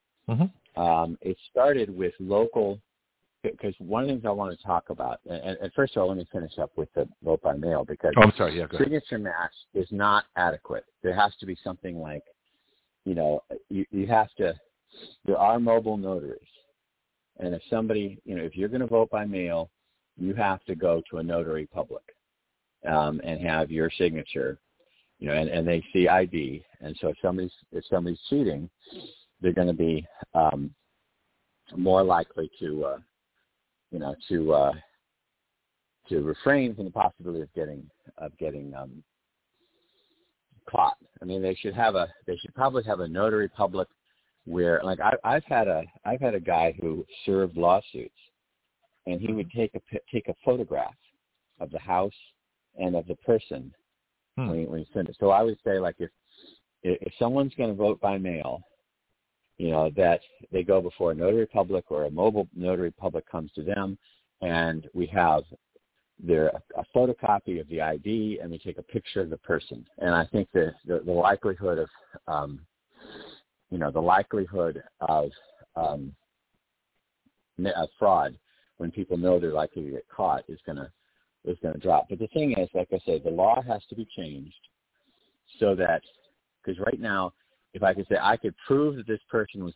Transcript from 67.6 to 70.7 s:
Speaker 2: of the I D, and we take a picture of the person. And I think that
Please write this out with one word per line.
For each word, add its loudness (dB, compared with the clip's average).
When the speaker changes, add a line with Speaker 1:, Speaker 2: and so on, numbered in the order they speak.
Speaker 2:
of -12
the -6
I -2
D, -4
and -10
we -10
take -12
a -14
picture -6
of -4
the -6
person. -6
And 2
I 4
think -2
that 2